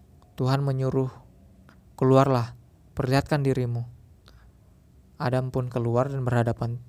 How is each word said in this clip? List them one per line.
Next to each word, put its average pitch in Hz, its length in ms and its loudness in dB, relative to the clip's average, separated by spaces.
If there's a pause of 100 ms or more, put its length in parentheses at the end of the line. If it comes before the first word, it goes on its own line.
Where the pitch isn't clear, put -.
(340)
Tuhan 139 320 0
menyuruh, 131 480 -2 (800)
"Keluarlah, 131 640 4 (400)
perlihatkan 139 480 0
dirimu." 120 400 -2 (1400)
Adam 127 320 -2
pun 127 160 -2
keluar 120 400 0
dan 135 160 -4
berhadapan 120 640 0